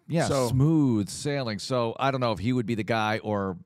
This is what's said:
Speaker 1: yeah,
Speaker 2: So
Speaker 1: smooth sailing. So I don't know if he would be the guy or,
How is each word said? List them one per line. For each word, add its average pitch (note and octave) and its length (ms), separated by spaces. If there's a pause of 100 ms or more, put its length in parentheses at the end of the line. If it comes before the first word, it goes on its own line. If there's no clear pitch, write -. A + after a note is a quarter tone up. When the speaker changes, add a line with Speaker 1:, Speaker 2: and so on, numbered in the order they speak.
Speaker 1:
yeah, D3+ 220
Speaker 2:
So C3 220
Speaker 1:
smooth C3 580
sailing. C3+ 500
So A#2 400
I C3+ 140
don't C3 80
know A#2+ 100
if G#2 80
he A#2 140
would B2 140
be A2+ 100
the G#2+ 80
guy A2 400
or, G2 420